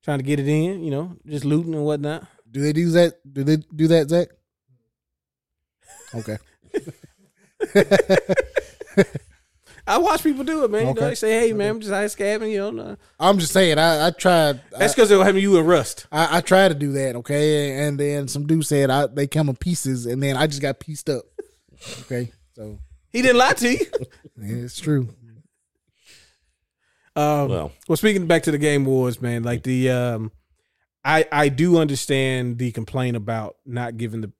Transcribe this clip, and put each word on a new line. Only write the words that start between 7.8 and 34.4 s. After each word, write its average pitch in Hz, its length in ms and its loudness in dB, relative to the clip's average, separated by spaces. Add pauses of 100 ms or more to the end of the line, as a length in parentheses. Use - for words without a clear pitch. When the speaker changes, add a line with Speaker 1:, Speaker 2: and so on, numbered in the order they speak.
Speaker 1:
I 220 120 2
watch 339 240 0
people 277 200 -2
do 311 200 -2
it, 220 80 0
man. 208 100 -2
You 233 60 0
know, - 60 -2
Speaker 2:
Okay. 233 160 -2
Speaker 1:
they 254 60 -6
say, 220 240 0
"Hey, 233 140 2
man, 208 140 -2
Speaker 2:
Okay. - 20 -2
Speaker 1:
I'm 220 120 -6
just 208 120 -8
out 196 60 -2
here 208 400 -4
scabbing," 220 120 -6
you 208 60 -4
know. 202 140 -6
Nah. 220 240 -12 (240)
Speaker 2:
I'm 196 180 4
just 165 160 -2
saying, 175 240 4
I, 160 300 4
I 180 40 2
tried. 160 480 2 (120)
Speaker 1:
That's 196 220 0
Speaker 2:
I, - 20 -4
Speaker 1:
'cause 220 140 6
they 202 60 10
were 190 80 6
having 190 200 4
you 196 160 6
in 156 60 2
Rust. 160 460 2
Speaker 2:
I, 156 260 2
I 175 40 4
tried 190 280 6
to 165 40 2
do 143 200 -4
that, 135 240 -2
okay? 143 680 0
And 143 140 -2
then 143 280 -2
some 143 200 -6
dude 160 180 2
said, 139 240 2
"I, 139 160 2
they 143 220 -4
come 156 200 0
in 135 80 -2
pieces," 131 520 -4
and 127 160 -4
then 139 140 -2
I 151 100 0
just 143 140 -6
got 139 180 -4
pieced - 300 -12
up. 135 160 -6 (760)
Okay, 123 300 -8 (240)
so. 107 240 -16 (320)
Speaker 1:
He 233 100 -2
didn't 247 160 4
lie 254 160 4
to 240 180 0
you. - 140 -2
<laughs> - 20 -20 (500)
Speaker 2:
Yeah, 107 180 -8 (100)
it's 120 160 -14
true. 143 260 -2 (2000)
Speaker 1:
Um, 147 320 0
Speaker 3:
Well. 85 240 -2 (160)
Speaker 1:
well, 160 80 0
speaking 196 320 0
back 165 160 4
to 165 80 0
the 147 60 0
Game 147 280 2
Awards, 127 360 0
man, 120 220 -4
like, 120 200 -4
the, 127 280 0
um, 120 400 -2 (760)
I, 156 260 4
I 147 160 2
do 160 300 4
understand 131 800 -2
the 120 160 -4
complaint 123 420 -4
about 110 400 -8 (100)
not 120 300 -8
giving 113 260 -8
the 107 180 -12